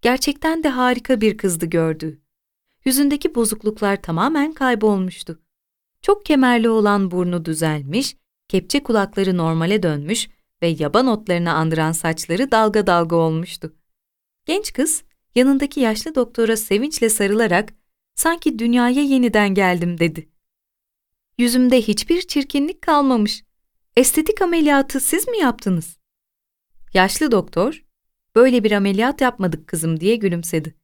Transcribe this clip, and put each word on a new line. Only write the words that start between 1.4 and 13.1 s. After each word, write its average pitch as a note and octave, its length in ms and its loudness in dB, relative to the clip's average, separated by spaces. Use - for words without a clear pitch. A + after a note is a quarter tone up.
gördüğü. D#3+ 540 -4
Yüzündeki C#4+ 500 0
bozukluklar G#3+ 680 -2
tamamen C#4+ 500 -2
kaybolmuştu. G#3 920 -2
Çok G#4 240 0
kemerli B3 420 4
olan G3+ 420 2
burnu F3 340 -2
düzelmiş, D#3+ 720 -4
kepçe G3 340 -2
kulakları G3 540 0
normale E3 460 0
dönmüş D#3 460 -4
ve E3+ 40 0
yaban D#3+ 400 0
otlarını F3+ 460 -2
andıran D#3+ 400 0
saçları E3 580 -4
dalga G#3+ 360 2
dalga E3+ 300 2